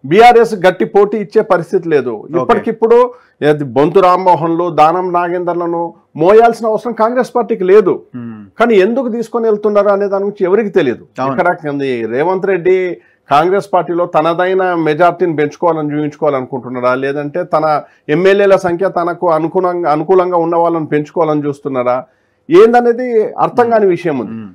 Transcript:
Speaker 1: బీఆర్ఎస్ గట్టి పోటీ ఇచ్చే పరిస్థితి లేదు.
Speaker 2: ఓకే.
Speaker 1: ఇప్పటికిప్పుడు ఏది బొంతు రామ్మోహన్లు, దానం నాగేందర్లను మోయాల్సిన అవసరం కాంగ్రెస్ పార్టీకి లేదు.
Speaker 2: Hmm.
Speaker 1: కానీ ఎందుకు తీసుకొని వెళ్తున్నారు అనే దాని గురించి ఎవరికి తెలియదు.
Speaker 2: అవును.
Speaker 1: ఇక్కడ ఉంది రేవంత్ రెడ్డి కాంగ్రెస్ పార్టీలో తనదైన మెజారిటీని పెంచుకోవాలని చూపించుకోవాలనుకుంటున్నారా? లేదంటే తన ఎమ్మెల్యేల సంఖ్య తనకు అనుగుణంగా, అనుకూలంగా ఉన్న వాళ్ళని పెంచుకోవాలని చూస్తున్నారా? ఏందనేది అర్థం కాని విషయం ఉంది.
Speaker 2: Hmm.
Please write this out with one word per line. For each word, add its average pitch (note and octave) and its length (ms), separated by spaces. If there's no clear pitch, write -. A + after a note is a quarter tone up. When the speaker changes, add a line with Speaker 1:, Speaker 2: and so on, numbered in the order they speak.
Speaker 1:
బీఆర్ఎస్ A3 500
గట్టి F3+ 300
పోటీ G#3 340
ఇచ్చే A3 240
పరిస్థితి F3 460
లేదు. C3 220
Speaker 2:
ఓకే. A2+ 300
Speaker 1:
ఇప్పటికిప్పుడు A3+ 720
ఏది D3 220
బొంతు D3 360
రామ్మోహన్లు, F3 680
దానం E3 420
నాగేందర్లను E3+ 800
మోయాల్సిన A3 500
అవసరం A3 260
కాంగ్రెస్ A#3+ 440
పార్టీకి A3 280
లేదు. F#3 380
Speaker 2:
Hmm. A2+ 260
Speaker 1:
కానీ A#3+ 140
ఎందుకు A#3 340
తీసుకొని A3+ 400
వెళ్తున్నారు G#3 400
అనే G3+ 200
దాని G3 160
గురించి G3+ 200
ఎవరికి G3+ 240
తెలియదు. D3 380
Speaker 2:
అవును. C3+ 120
Speaker 1:
ఇక్కడ E3+ 380
ఉంది C3+ 360
రేవంత్ E3+ 400
రెడ్డి F#3 500
కాంగ్రెస్ F#3 440
పార్టీలో E3+ 320
తనదైన F3+ 680
మెజారిటీని E3 640
పెంచుకోవాలని D3+ 580
చూపించుకోవాలనుకుంటున్నారా? C3 1000
లేదంటే C#3+ 500
తన D#3 380
ఎమ్మెల్యేల F#3+ 480
సంఖ్య F#3 320
తనకు E3+ 420
అనుగుణంగా, E3+ 640
అనుకూలంగా F3+ 440
ఉన్న E3+ 200
వాళ్ళని E3 300
పెంచుకోవాలని D3+ 600
చూస్తున్నారా? B2+ 580
ఏందనేది A#3 880
అర్థం A3+ 320
కాని G#3 160
విషయం E3+ 320
ఉంది. A2 140
Speaker 2:
Hmm. A2 220